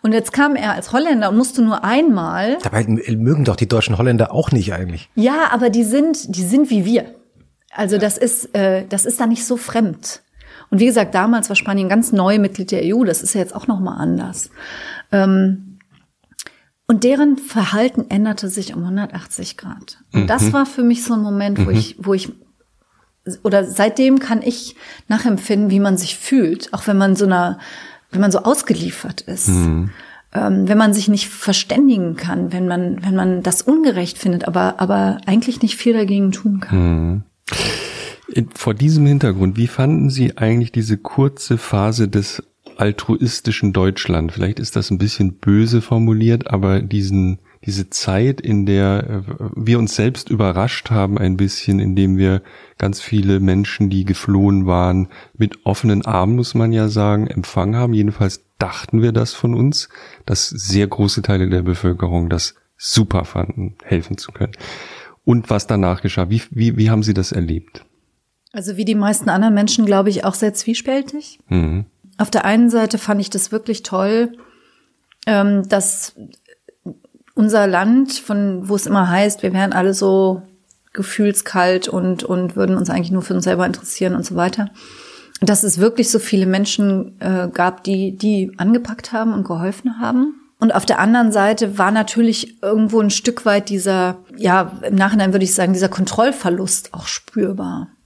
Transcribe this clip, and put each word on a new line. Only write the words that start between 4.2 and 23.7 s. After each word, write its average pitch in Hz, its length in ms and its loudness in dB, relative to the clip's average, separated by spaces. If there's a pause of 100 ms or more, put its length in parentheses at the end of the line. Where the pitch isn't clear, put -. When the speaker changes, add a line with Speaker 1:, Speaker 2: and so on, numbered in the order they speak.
Speaker 2:
auch - 200 0
nicht 104 200 0
eigentlich. 85 440 -8
Speaker 1:
Ja, 269 360 2
aber 240 180 2
die 226 140 2
sind, 277 520 0
die 185 80 -4
sind 262 260 2
wie 202 160 2
wir. 220 300 0 (600)
Also 208 200 -2
Speaker 2:
Ja. 196 60 2
Speaker 1:
das 208 160 0
ist, - 380 -2
äh, 190 320 0
das 196 180 -2
ist - 140 -4
da 247 60 2
nicht 233 200 0
so 247 120 -2
fremd. - 640 -4 (480)
Und 190 100 2
wie 226 60 6
gesagt, 220 300 2
damals 214 340 2
war 202 60 -2
Spanien 196 340 0
ganz 226 220 2
neu 196 260 2
Mitglied 196 340 -2
der 180 140 -2
E 185 80 0
U, 247 100 2
das 180 200 0
ist - 100 -4
ja 202 80 0
jetzt 180 140 -6
auch - 120 -10
noch 196 120 -2
mal 185 180 -4
anders. 180 540 -4 (600)
Ähm, 190 680 2 (1080)
und 214 160 2
deren 277 340 4
Verhalten 220 720 -2
änderte 202 380 -2
sich 190 280 -8
um 170 120 -6
hundertachtzig 185 720 -8
Grad. - 400 -18 (160)
Und 101 160 2
das 233 140 2
Speaker 3:
Mhm. - 100 2
Speaker 1:
war 277 120 2
für 262 180 -4
mich 240 200 2
so 240 120 -2
ein 214 60 0
Moment, 202 440 -2
wo 190 60 0
Speaker 3:
Mhm. 202 60 4
Speaker 1:
ich, 214 220 -2
wo 196 140 -2
ich, - 180 -4 (1120)
oder 196 220 2
seitdem 262 540 2